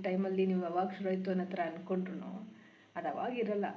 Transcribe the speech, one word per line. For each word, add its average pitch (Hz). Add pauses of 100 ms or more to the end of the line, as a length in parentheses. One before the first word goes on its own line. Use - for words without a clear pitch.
ಟೈಮಲ್ಲಿ 190
ನೀವು 185
ಅವಾಗ 175
ಶುರುವಾಯ್ತು 190
ಅನ್ನೋ 185
ಥರ 190
ಅಂದ್ಕೊಂಡ್ರು 180 (420)
ಅದು -
ಅವಾಗ 233
ಇರಲ್ಲ. 208 (120)